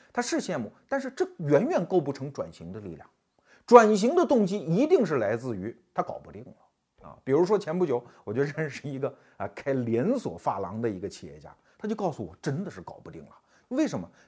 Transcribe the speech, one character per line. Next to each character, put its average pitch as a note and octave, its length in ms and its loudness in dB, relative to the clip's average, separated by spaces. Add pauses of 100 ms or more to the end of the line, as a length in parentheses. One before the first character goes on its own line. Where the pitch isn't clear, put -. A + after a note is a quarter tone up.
(120)
他 B3 100 -2
是 C4 200 -2
羡 D#3+ 180 -6
慕， A2 100 -6 (200)
但 C4+ 100 -2
是 C4 120 -8
这 F4+ 140 -2 (120)
远 D3 300 4
远 D4+ 180 0
构 F3+ 160 2
不 C#3 100 -4
成 C#3 220 -10
转 E2 180 -8
型 E2 200 -16
的 G#2 100 -12
力 F#2 140 -12
量。 - 140 -20 (560)
转 A3 300 10
型 A3 180 2
的 F4 120 4
动 B3 200 4
机 F#3+ 140 -4
一 F3 260 0
定 D#4 200 4
是 D3+ 120 0
来 A2 200 0
自 A#2+ 180 -6
于 G2 200 -8 (180)
他 F3+ 100 -2
搞 - 160 -10
不 - 120 -20
定 - 120 -18
了 - 640 -20
啊。 D#2 160 -20
比 - 80 -4
如 D#3 140 6
说 G3+ 120 2
前 E3 200 -4
不 F#3 80 2
久 B2 180 0 (220)
我 G#2 80 -6
就 B2+ 100 0
认 D3+ 260 -4
识 - 180 -12
一 C#3 120 -8
个 C3 140 -4 (240)
啊 G2 180 -6
开 - 160 -4
连 B2+ 480 0
锁 E2+ 180 -8
发 G#2+ 220 -4
廊 G2 220 -6
的 A#2+ 80 -2
一 F#2+ 100 -6
个 F#2+ 80 -8
企 - 200 -14
业 D2 120 -18
家， D2 160 -20 (220)
他 - 100 -10
就 G#3+ 80 -4
告 G3+ 160 -2
诉 B2 120 -10
我 E2 180 -10
真 D3+ 220 -4
的 F#3 60 -10
是 F#2+ 120 -14
搞 - 220 -18
不 - 60 -18
定 E2 140 -16
了。 - 80 -20 (380)
为 C#4 160 0
什 D3+ 140 -4
么？ E2+ 100 -10 (180)